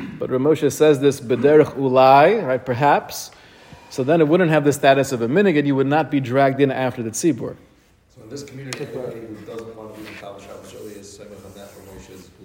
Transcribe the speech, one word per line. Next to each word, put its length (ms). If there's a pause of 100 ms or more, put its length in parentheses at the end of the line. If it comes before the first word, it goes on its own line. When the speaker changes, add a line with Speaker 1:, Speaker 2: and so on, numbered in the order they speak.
(180)
Speaker 1:
but 120
Rav 100
Moshe 320
says 280
this 200
b'derech 540
ulai, 720
right, 180
perhaps, 640 (600)
so 140
then 160
it 80
wouldn't 220
have 140
the 80
status 400
of 100
a 60
minig, 300
and 80
you 80
would 120
not 240
be 100
dragged 400
in 100
after 320
the 80
tzibur. 460 (580)
Speaker 2:
So 80
in 80
this 120
community, 420
anybody 360
who 140 (120)
doesn't 300
want 180
to 60
be 60
in 80
Shabbos 600
early 200
is 240
Semech 260
on 100
that 220
Rav 180
Moshe's 360 (140)